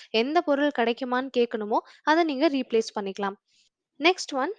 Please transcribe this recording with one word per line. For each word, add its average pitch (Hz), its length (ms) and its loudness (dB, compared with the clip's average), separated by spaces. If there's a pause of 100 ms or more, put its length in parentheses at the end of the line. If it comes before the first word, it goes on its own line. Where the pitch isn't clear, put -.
எந்த 277 320 2
பொருள் 294 360 2
கிடைக்குமான்னு 247 600 -2
கேட்கணுமோ, 233 400 0 (260)
அதை 320 200 4
நீங்க 302 260 2
ரீப்ளேஸ் 254 500 -2
பண்ணிக்கலாம். 196 340 -6 (640)
நெக்ஸ்ட் 330 340 0
ஒன், 285 260 -2